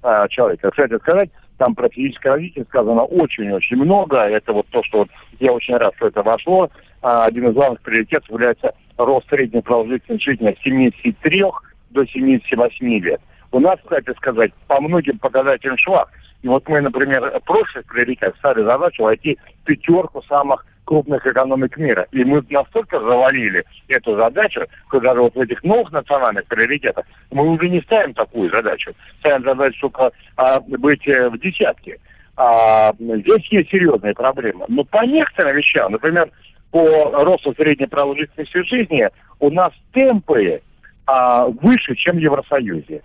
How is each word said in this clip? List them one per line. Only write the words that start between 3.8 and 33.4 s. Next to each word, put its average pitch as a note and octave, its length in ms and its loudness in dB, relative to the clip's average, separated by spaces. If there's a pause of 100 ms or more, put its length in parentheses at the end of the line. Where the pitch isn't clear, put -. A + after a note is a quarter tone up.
Это G#2+ 340 0
вот G#2 200 -2
то, A#2 120 -2
что - 160 -2
вот G2+ 100 0 (300)
я B2+ 140 2
очень B2 240 -2
рад, A2 180 0
что A#2 120 -2
это G2+ 160 -2
вошло. E3 460 0 (340)
А, A#2 220 2
один A#2+ 220 0
из A2+ 60 2
главных C3 280 0
приоритетов A2+ 480 -4
является A#2 440 -2 (240)
рост B2 320 0
средней A#2+ 320 0
продолжительности A#2 600 -4
жизни B2 260 -2
от G2 140 -8
семидесяти B2+ 580 0
трех F#3 420 -2 (280)
до C3+ 160 0
семидесяти C3 480 0
восьми A#2+ 440 -2
лет. E2+ 220 -4 (300)
У B2+ 80 0
нас, F3+ 240 2
кстати C#3 340 -4
сказать, A2+ 360 -2 (140)
по C#3 140 2
многим D3+ 380 -2
показателям C3 580 -2
швах. - 320 0 (320)
И C3 60 -8
вот C3 200 0
мы, D3+ 140 0
например, C3+ 580 -2
в - 60 -14
прошлых E3+ 400 -2
приоритетах A#2 520 -4
ставили B2 280 0
задачу C3+ 380 0
войти A2 340 0 (240)
в - 40 -18
пятерку D#3+ 640 0
самых C#3+ 380 0 (200)
крупных D3 400 0
экономик C3 520 0
мира. A#2+ 340 -2
И C3 140 0
мы C#3+ 240 2
настолько D3 500 -2
завалили B2 640 0 (240)
эту A#2+ 300 -2
задачу, B2 440 0 (280)
что C3+ 100 2
даже B2 220 2
вот A#2+ 140 2
в B2+ 40 -6
этих A#2+ 240 -4
новых G#3 280 0
национальных C3 560 -2
приоритетах A#2+ 580 -4 (260)
мы C#3 160 0
уже E3 220 0
не F3+ 120 0
ставим F#3+ 320 0
такую G#2+ 380 -4
задачу. G#2 400 -4 (280)
Ставим C#3 240 0
задачу C3+ 380 -2
только, C3 300 0 (240)
а, C3 240 2
быть, C3+ 480 -2
э, C3 220 2
в A#2 100 -10
десятке. - 580 -4 (380)
А, A2 640 4
здесь A#2 520 0